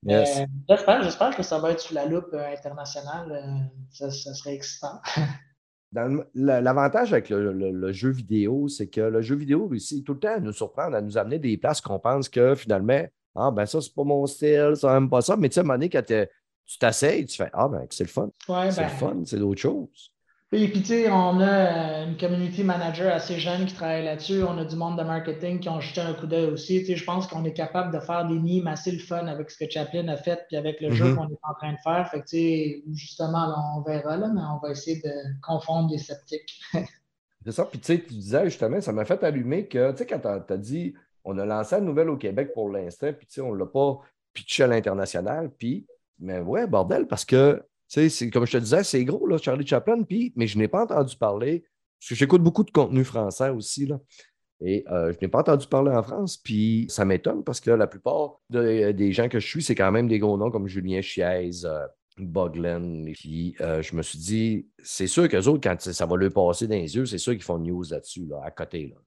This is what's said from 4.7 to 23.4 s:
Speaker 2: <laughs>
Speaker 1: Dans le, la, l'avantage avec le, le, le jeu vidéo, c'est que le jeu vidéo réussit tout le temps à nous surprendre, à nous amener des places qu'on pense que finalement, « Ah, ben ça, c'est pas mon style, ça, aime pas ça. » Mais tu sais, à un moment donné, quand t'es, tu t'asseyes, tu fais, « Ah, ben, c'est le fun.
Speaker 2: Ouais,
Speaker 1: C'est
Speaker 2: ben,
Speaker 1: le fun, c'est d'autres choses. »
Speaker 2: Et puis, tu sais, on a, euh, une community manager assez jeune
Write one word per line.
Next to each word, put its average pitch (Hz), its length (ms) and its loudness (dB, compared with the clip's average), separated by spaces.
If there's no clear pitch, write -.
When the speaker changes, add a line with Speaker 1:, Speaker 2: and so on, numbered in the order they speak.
Speaker 2:
<laughs> - 880 -6
Speaker 1:
Dans 113 120 -2
le, 139 300 -2
la, 127 280 4
l'avantage 143 500 4
avec 123 160 2
le, 101 240 0
le, 95 180 -2
le 92 220 -4
jeu 104 160 -2
vidéo, 120 600 0
c'est 113 180 -6
que - 160 -2
le 113 180 2
jeu 113 140 0
vidéo 147 320 0
réussit 139 360 -4
tout 143 120 -4
le 139 60 -10
temps 214 160 0
à 208 40 -2
nous 107 120 -4
surprendre, 131 440 -4
à 107 60 0
nous 104 160 -2
amener 113 200 0
des 123 200 0
places 147 240 0
qu'on 98 160 -4
pense 135 320 0
que 127 240 6
finalement, « 113 480 2
Ah, 127 160 2
ben 104 160 0
ça, 156 160 -2
c'est - 120 -14
pas 143 100 0
mon 143 200 2
style, 147 500 4
ça, 135 220 4
aime 135 140 4
pas 127 100 6
ça. » 185 180 2
Mais 147 120 4
tu - 60 0
sais, 175 40 4
à 180 40 4
un - 20 0
moment 139 80 4
donné, 143 160 0
quand 131 160 2
t'es, 107 240 2
tu - 140 -18
t'asseyes, 135 480 2
tu - 100 -12
fais, « 87 160 -4
Ah, 120 160 2
ben, 80 220 -4
c'est - 140 -4
le 90 40 -10
fun. - 220 -4
Speaker 2:
Ouais, 180 220 0
Speaker 1:
C'est 175 100 -2
Speaker 2:
ben, 156 80 0
Speaker 1:
le 139 60 -6
fun, 135 220 -2
c'est 107 120 -4
d'autres 101 220 0
choses. » - 520 -4
Speaker 2:
Et 214 140 4
puis, 196 140 0
tu 185 60 0
sais, 233 220 2
on 185 300 4
a, 190 80 6
euh, 165 640 2
une 165 80 -4
community 180 480 -2
manager 175 500 0
assez 165 240 -4
jeune 180 280 -2